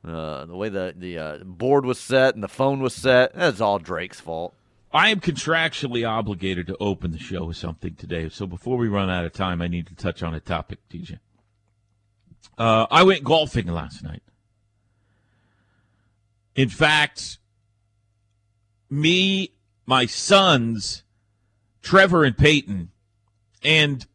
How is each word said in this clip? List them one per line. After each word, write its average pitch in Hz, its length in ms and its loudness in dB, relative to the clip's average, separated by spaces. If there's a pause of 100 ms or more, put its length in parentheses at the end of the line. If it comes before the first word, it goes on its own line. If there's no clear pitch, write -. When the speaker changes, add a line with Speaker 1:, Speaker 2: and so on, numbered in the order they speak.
Speaker 1:
uh, 78 380 -10
the 82 100 -18
way 101 140 -6
the, 92 280 -6
the, 90 220 -12
uh, 78 200 -10
board 104 460 0
was 123 140 -2
set 131 380 2
and 107 80 -8
the 95 40 -8
phone 135 300 -2
was 131 160 -2
set. 127 400 2
That's 156 260 0
all 101 200 2
Drake's 87 400 -8
fault. 85 340 -10 (380)
Speaker 2:
I 170 160 4
am 214 100 0
contractually 143 920 -4
obligated 95 600 -4
to 92 100 -8
open 98 320 -2
the 80 80 -8
show 87 280 -8
with 85 100 -8
something 85 400 -10
today. 85 320 -8
So 98 180 -10
before 92 300 -6
we 120 100 0
run 101 240 -2
out 90 140 -2
of 82 80 -8
time, 92 280 -4
I 87 60 -4
need 87 220 -6
to 90 80 -20
touch - 260 -6
on 82 100 -6
a 78 60 -8
topic, 80 400 -8 (100)
T 85 100 -16
J. - 200 -16 (1400)
Uh, 113 320 2
I 165 140 6
went 185 220 6
golfing 143 420 0
last 76 380 -8
night. 78 180 -14 (2250)
In 131 140 2
fact, 151 680 0 (1500)
me, 185 640 2 (360)
my 127 200 4
sons, 120 960 2 (800)
Trevor 180 420 6
and 165 120 2
Peyton, 139 540 2 (720)
and 147 520 2